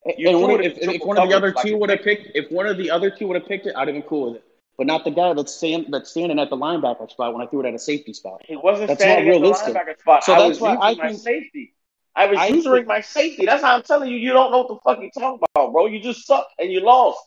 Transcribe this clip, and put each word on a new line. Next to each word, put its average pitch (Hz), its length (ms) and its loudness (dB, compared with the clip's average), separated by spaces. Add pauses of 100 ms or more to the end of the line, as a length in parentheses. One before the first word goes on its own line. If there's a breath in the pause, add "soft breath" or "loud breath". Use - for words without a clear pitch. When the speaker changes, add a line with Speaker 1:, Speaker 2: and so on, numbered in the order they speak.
Speaker 1:
And, - 100 -4
Speaker 2:
You 165 140 0
Speaker 1:
and 175 80 4
Speaker 2:
threw 180 140 2
Speaker 1:
what 190 120 2
Speaker 2:
it 170 80 -2
Speaker 1:
if, - 60 -16
Speaker 2:
in - 0 -
Speaker 1:
if 160 60 -6 (180)
Speaker 2:
triple 156 60 -8
Speaker 1:
one 202 100 0
of 185 100 4
the 190 60 4
Speaker 2:
coverage - 20 6
Speaker 1:
other 190 180 2
Speaker 2:
like 208 120 -2
Speaker 1:
two 214 80 -2
Speaker 2:
a 214 40 -2
Speaker 1:
would 202 120 0
have 196 120 0
Speaker 2:
dick. 208 220 -2
Speaker 1:
picked, - 120 -8
if 151 140 -6
one 180 160 -4
of 202 120 -4
the 175 120 -6
other 175 200 0
two 196 180 -10
would 180 100 -2
have 180 80 -8
picked 196 200 -8
it, - 100 -8
I'd 139 120 -4
have 143 60 -6
been 147 80 -10
cool 147 300 -4
with 117 80 -16
it. - 40 -20 (340)
But 131 80 -2
not 160 180 -2
the 160 60 -2
guy 170 240 0
that's 143 200 -6
stand-, 165 360 -4
that's 139 200 -8
standing 165 280 -4
at 143 100 -2
the 139 80 -6
linebacker 139 540 -4
spot 120 240 -6
when 117 80 -10
I 120 80 -10
threw 139 100 -4
it 127 60 -4
at 117 80 -6
a 117 40 -10
safety 143 360 -8
spot. - 320 -16
Speaker 2:
He 160 100 -14
wasn't 202 320 0
Speaker 1:
That's 190 140 -2
Speaker 2:
standing 196 240 2
Speaker 1:
not 175 80 6
Speaker 2:
at 170 80 4
the 165 40 4
Speaker 1:
realistic. 214 280 0
Speaker 2:
linebacker 175 260 -8
spot. 156 240 4
Speaker 1:
So 190 80 4
Speaker 2:
I 170 60 8
Speaker 1:
that's 208 100 6
Speaker 2:
was 311 120 -2
Speaker 1:
why 220 100 0
Speaker 2:
using 196 120 0
Speaker 1:
I 330 120 2
Speaker 2:
my - 140 -6
Speaker 1:
think 214 120 -10
Speaker 2:
safety. 247 540 -8 (420)
I 196 100 4
was 202 120 2
Speaker 1:
I 175 80 2
think 247 100 2
Speaker 2:
using 320 160 2
Speaker 1:
that 240 140 4
Speaker 2:
my 214 160 0
safety. 294 440 -4
That's 285 160 2
how 254 140 4
I'm 240 60 -2
telling 277 280 0
you, 240 60 -6
you 240 160 -2
don't 262 180 6
know 247 120 2
what 247 60 -4
the 220 140 -10
fuck - 200 0
you - 100 -14
talking 254 420 -6
about, 131 180 0
bro. 170 140 4
You 214 140 -6
just 233 260 -10
suck 269 220 2 (100)
and 185 140 -4
you 185 80 0
lost. 233 460 4